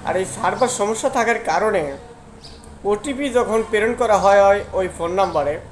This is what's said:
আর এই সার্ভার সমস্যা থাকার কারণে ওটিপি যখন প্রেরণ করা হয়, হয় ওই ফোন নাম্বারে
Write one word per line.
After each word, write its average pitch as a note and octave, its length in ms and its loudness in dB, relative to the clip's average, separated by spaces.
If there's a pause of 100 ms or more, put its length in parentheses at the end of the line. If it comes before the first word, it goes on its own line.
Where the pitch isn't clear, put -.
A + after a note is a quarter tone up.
আর E3 120 -4
এই F#3+ 80 0
সার্ভার G3 440 -2
সমস্যা A3 420 -2
থাকার A3+ 280 0
কারণে E3+ 580 -2 (880)
ওটিপি B3+ 460 -4
যখন A3+ 320 0
প্রেরণ A3 320 0
করা G#3+ 240 2
হয়, G3 240 6
হয় G3 300 4
ওই F#3+ 160 -2 (100)
ফোন E3+ 140 -4
নাম্বারে E3 460 0 (140)